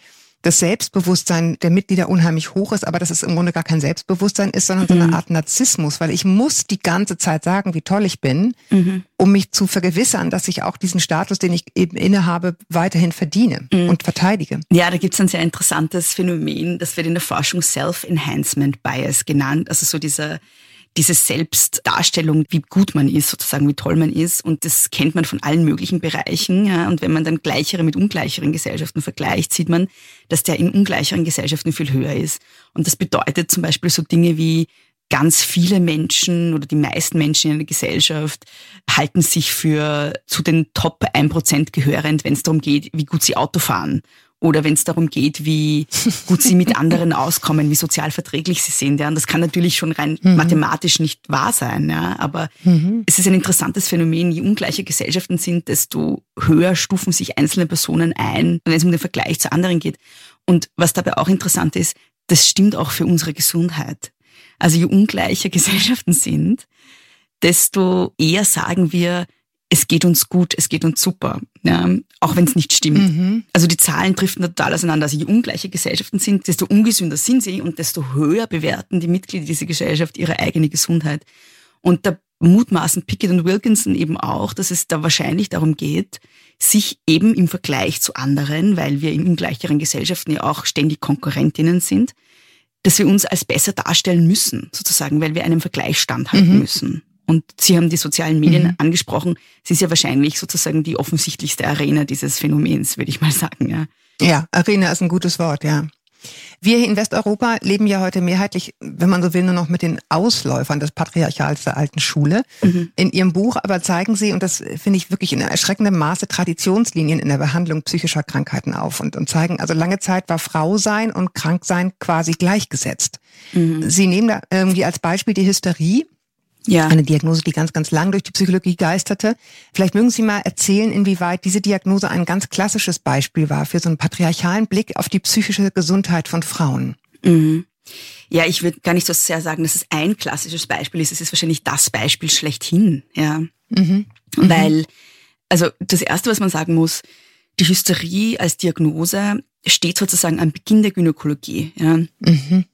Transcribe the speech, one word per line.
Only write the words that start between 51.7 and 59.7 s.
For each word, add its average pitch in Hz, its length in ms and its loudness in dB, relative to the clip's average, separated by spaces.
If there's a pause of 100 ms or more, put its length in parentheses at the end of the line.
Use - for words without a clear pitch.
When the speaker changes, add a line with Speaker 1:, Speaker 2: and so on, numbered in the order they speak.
Speaker 2:
Ja, 82 280 -2
aber 156 300 -4 (160)
Speaker 1:
Mhm. 180 420 2
Speaker 2:
es - 120 2
ist 185 80 2
ein 190 80 4
interessantes 180 540 0
Phänomen. 165 440 0
Je 160 80 -4
ungleicher 196 440 -2
Gesellschaften 175 540 -4
sind, 170 300 -4
desto - 560 -4 (160)
höher 170 360 4
stufen 185 360 -2
sich - 260 -4
einzelne 156 280 0
Personen 165 480 -2
ein, 165 500 0
wenn 165 100 0
es 160 100 2
um 180 60 4
den 170 100 2
Vergleich - 380 -4
zu - 140 -2
anderen 175 280 0